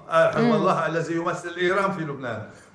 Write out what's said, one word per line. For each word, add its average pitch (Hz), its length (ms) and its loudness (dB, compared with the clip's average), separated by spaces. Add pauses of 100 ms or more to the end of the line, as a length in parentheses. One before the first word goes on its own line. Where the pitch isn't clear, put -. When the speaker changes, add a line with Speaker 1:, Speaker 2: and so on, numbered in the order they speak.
(100)
Speaker 1:
آه، 165 200 4
حزب 226 140 2
Speaker 2:
مم. 233 80 4
Speaker 1:
الله 165 340 2
الذي 160 280 -2
يمثل 170 440 -4
إيران 190 340 2
في 170 80 -6
لبنان، 127 420 -8 (320)